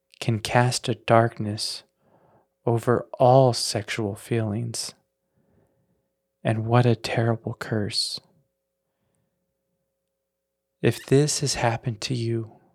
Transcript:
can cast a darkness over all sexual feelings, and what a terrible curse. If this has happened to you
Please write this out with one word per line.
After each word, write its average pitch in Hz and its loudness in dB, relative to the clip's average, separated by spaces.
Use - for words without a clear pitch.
can 113 -2
cast 123 0
a 123 -4
darkness 113 0
over 117 0
all 127 6
sexual 104 -4
feelings, 113 -4
and 110 -2
what 120 4
a 120 4
terrible 113 -2
curse. - -6
If - 0
this 143 2
has 135 -2
happened 117 -2
to - -6
you 113 -6